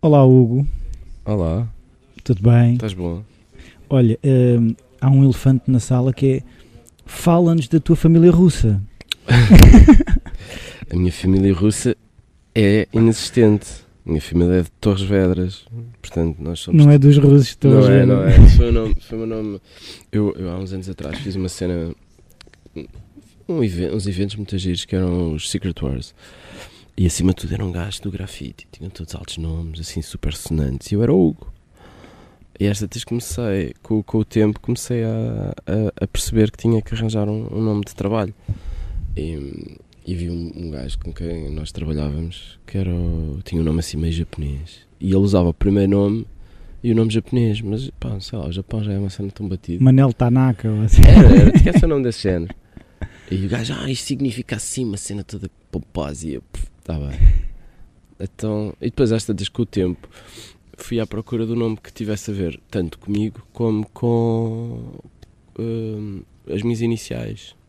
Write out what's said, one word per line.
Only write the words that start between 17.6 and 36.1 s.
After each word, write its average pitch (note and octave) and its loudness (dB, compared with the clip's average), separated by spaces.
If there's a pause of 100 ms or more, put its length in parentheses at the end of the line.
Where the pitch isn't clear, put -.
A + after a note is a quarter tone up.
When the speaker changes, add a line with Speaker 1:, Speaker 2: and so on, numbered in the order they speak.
Speaker 2:
Não C3 6
é, C3+ 6
Speaker 1:
Vedras. B2+ 2
Speaker 2:
não - 8
é. - 12
Foi - 6
o - 0
nome, A2 0
foi - -12
o A2+ -6
meu A2 -6
nome. G2+ -8 (500)
Eu, G#2 -2
eu F#2 -8
há F2 -8
uns F#2+ -10
anos F#2 -12
atrás - -12
fiz G#2 -10
uma F#2 -6
cena, F2 -6 (1500)
um D#3+ -4
even-, F2 -4
uns G2+ -6
eventos G2 -6
muito G2+ -10
giros F2+ -6
que - -8
eram F2 -4
os D#2 -10
Secret F#2 -8
Wars. C2+ -8 (840)
E F#2+ 0
acima F2 0
de - -2
tudo - -10
eram F#2+ -8
gajos F2 -10
do G2+ -10
grafite, - -16
tinham F2 -18
todos E2 -16
altos - -16
nomes, E2 -10
assim, D#2+ -12
super - -10
sonantes, C#2+ -6
e G#2 -4
eu G#2 -2
era A#2+ 0
o E3+ 2
Hugo. - -12 (1080)
E G2+ -2
esta G2+ -2
vez A#2 -14
comecei, G#2 -6
com, G#2+ -4
com - -6
o G#2+ -2
tempo, G#2+ -2
comecei A#2+ -6
a, A2+ -6 (120)
a, G#2 -4
a F#2+ -8
perceber A2 -2